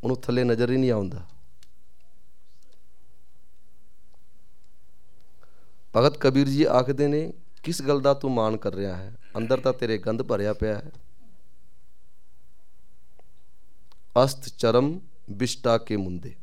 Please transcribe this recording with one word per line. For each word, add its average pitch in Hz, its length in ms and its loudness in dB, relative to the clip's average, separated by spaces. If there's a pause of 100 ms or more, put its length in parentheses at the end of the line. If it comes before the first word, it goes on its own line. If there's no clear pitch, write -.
ਉਹਨੂੰ 127 140 2
ਥੱਲੇ 123 280 2
ਨਜ਼ਰ 120 260 4
ਹੀ 131 60 4
ਨਹੀਂ 131 140 6
ਆਉਂਦਾ। 95 360 0 (4000)
ਭਗਤ 123 220 6
ਕਬੀਰ 139 300 6
ਜੀ 143 160 6
ਆਖਦੇ 131 440 4
ਨੇ, 156 240 0 (300)
"ਕਿਸ 170 200 -2
ਗੱਲ 139 180 4
ਦਾ 139 140 6
ਤੂੰ 139 180 0
ਮਾਣ 110 240 4
ਕਰ 101 180 2
ਰਿਹਾ 95 220 0
ਹੈ? 98 200 -6 (200)
ਅੰਦਰ 117 240 2
ਤਾਂ 131 120 4
ਤੇਰੇ 113 260 2
ਗੰਦ 113 240 0
ਭਰਿਆ 107 300 2
ਪਿਆ 107 260 2
ਹੈ।" 151 140 -6 (3250)
"ਅਸਥ - 240 0
ਚਰਮ 135 520 4 (300)
ਵਿਸ਼ਟਾ 117 480 2
ਕੇ 107 180 0
ਮੁੰਦੇ।" 92 460 -2